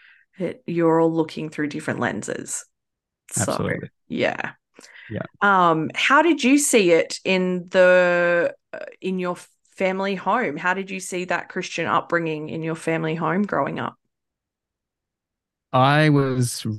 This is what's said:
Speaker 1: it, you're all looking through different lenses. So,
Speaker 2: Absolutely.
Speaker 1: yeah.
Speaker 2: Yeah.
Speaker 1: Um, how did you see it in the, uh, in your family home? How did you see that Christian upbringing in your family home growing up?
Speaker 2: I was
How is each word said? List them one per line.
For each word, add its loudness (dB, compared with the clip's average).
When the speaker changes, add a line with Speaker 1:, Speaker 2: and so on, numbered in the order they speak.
Speaker 1:
it, -8
you're 2
all 2
looking -4
through -6
different -6
lenses. -6
So, -4
Speaker 2:
Absolutely. -4
Speaker 1:
yeah. -4
Speaker 2:
Yeah. -8
Speaker 1:
Um, 4
how 4
did 2
you 6
see 4
it 2
in 0
the, 4
uh, -12
in -4
your -6
family -2
home? -2
How -2
did -6
you -10
see -8
that -4
Christian -6
upbringing -2
in -8
your -4
family -4
home -2
growing -4
up? -8
Speaker 2:
I 4
was 0